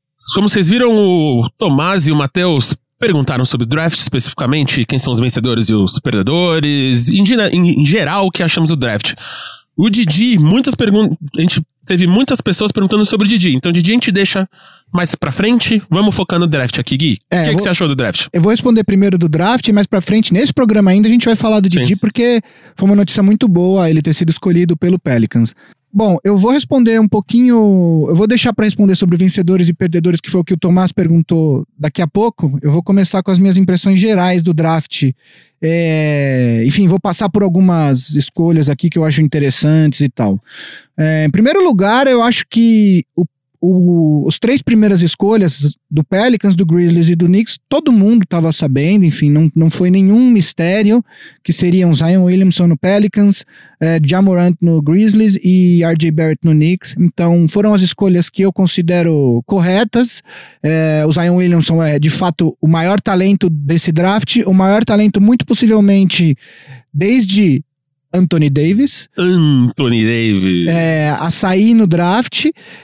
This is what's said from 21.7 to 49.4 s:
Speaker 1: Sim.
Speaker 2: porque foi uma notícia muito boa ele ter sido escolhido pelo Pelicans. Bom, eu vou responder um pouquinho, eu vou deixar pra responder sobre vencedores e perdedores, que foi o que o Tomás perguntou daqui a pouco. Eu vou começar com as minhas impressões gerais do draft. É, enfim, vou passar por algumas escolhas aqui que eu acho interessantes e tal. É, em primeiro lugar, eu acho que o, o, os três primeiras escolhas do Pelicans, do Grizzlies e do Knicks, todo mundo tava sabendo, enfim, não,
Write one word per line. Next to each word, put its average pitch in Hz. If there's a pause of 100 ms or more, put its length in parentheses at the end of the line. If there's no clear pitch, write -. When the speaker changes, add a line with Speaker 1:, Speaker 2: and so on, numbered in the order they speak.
Speaker 1:
Sim. 196
Speaker 2:
porque 233 (340)
foi 196
uma 202
notícia 202
muito 214
boa 180
ele 156
ter 156
sido 160
escolhido 175
pelo 180
Pelicans. 117 (380)
Bom, 202
eu 202
vou 202
responder 247
um 214
pouquinho, 240 (540)
eu -
vou 196
deixar 233
pra 214
responder 196
sobre 180
vencedores 180
e 160
perdedores, 170
que -
foi 180
o -
que -
o 180
Tomás 180
perguntou 160 (120)
daqui 151
a 165
pouco. 170
Eu 147
vou 165
começar 190
com -
as 185
minhas 190
impressões 185
gerais 185
do 175
draft. 160 (580)
É, 147
enfim, 185
vou 180
passar 196
por 208
algumas 170
escolhas 156
aqui 151
que -
eu 160
acho 156
interessantes 151
e 143
tal. 104 (600)
É, 156
em 147
primeiro 277
lugar, 233
eu 247
acho 233
que 214 (100)
o, 175 (340)
o, 170
os 165
três 247
primeiras 214
escolhas 175 (120)
do 151
Pelicans, 202
do 175
Grizzlies 170
e 175
do 175
Knicks, 196 (120)
todo 302
mundo 214
tava 165
sabendo, 160
enfim, 147
não, 151